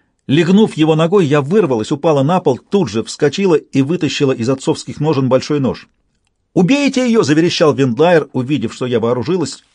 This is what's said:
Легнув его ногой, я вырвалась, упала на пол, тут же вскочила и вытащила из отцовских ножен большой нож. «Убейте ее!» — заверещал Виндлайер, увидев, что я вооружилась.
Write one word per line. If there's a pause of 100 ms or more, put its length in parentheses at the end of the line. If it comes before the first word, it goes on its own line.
(260)
Легнув
его
ногой,
я
вырвалась,
упала
на
пол,
тут
же
вскочила
и
вытащила
из
отцовских
ножен
большой
нож. (640)
«Убейте
ее!» —
заверещал
Виндлайер,
увидев,
что
я
вооружилась. (120)